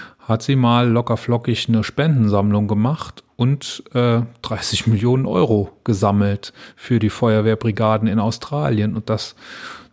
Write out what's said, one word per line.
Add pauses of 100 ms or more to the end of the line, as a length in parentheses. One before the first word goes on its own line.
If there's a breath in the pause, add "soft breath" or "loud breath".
(200 loud breath)
hat
sie
mal
locker
flockig
eine
Spendensammlung
gemacht (120)
und, (100)
äh, (200)
dreißig
Millionen
Euro (120)
gesammelt (220 loud breath)
für
die
Feuerwehrbrigaden
in
Australien.
Und
das, (580 loud breath)